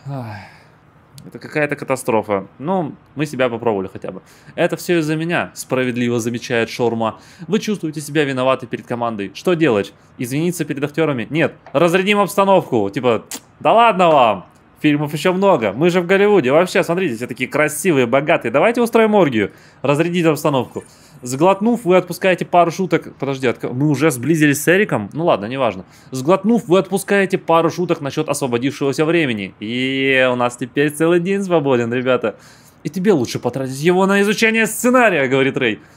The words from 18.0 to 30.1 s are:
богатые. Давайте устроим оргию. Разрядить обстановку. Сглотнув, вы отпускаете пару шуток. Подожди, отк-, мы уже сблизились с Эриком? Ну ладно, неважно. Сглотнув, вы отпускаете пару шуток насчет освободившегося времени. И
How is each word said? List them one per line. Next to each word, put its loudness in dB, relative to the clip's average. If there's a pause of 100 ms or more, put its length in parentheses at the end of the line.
богатые. 0
Давайте 2
устроим 2
оргию. 2 (320)
Разрядить 0
обстановку. 0 (380)
Сглотнув, 0
вы 4
отпускаете -2
пару 4
шуток. -4
Подожди, -4
отк-, -2
мы 0
уже 2
сблизились 0
с -4
Эриком? 0
Ну -4
ладно, 0
неважно. -4 (280)
Сглотнув, 0
вы 4
отпускаете 0
пару 2
шуток -4
насчет -4
освободившегося -2
времени. -2
И 0